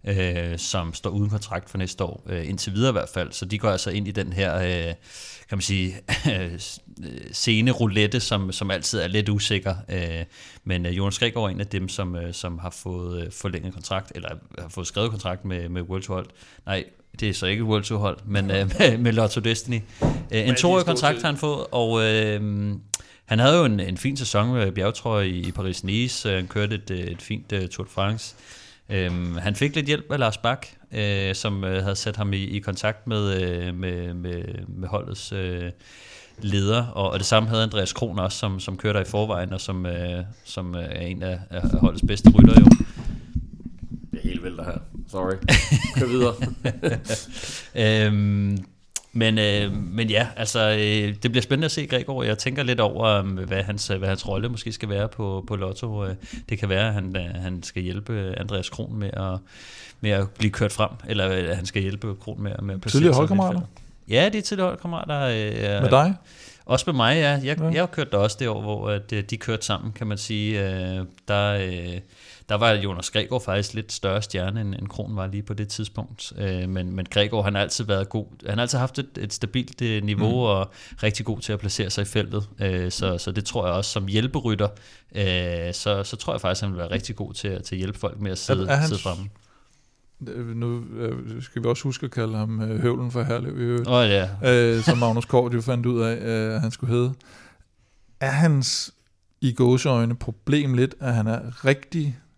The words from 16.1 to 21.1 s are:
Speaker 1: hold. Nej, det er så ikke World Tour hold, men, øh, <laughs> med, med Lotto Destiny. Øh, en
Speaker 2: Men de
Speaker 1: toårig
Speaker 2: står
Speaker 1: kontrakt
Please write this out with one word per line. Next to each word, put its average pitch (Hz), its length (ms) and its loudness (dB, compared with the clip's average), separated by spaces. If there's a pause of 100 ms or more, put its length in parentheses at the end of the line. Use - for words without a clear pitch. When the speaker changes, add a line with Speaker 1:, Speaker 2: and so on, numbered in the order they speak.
Speaker 1:
hold. 90 100 -6 (400)
Nej, 95 180 -4 (360)
det 110 80 0
er 95 60 0
så 95 120 -4
ikke 107 180 0
World 107 200 2
Tour 107 160 -2
hold, 98 260 -2
men, 98 240 0
øh, 98 220 2
<laughs> - 60 -4
med, 127 200 6
med 120 140 4
Lotto 113 280 2
Destiny. 113 400 -2 (220)
Øh, - 60 4 (320)
en 107 60 0
Speaker 2:
Men 123 80 4
de - 60 2
Speaker 1:
toårig 180 220 6
Speaker 2:
står 170 100 2
Speaker 1:
kontrakt 147 240 2